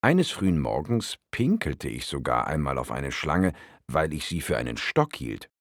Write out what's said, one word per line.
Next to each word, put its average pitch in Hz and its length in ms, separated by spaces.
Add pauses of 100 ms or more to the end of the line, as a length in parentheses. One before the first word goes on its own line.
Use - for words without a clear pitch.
Eines 165 300
frühen 92 280
Morgens 73 580 (140)
pinkelte 127 560
ich 62 180
sogar 64 420
einmal 71 300
auf 64 140
eine 69 200
Schlange, 87 420 (340)
weil 78 260
ich 78 120
sie 85 160
für 78 160
einen 58 200
Stock - 380
hielt. - 340 (120)